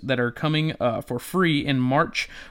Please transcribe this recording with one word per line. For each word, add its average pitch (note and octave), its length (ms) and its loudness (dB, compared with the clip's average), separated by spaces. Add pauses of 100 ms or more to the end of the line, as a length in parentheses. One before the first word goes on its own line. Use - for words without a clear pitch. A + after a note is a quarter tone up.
that B2+ 160 0
are A#2+ 100 0
coming, D#3 480 0
uh, A2+ 220 0
for A#2+ 180 -6
free E3+ 480 2
in C3+ 140 2
March. C3+ 480 2 (220)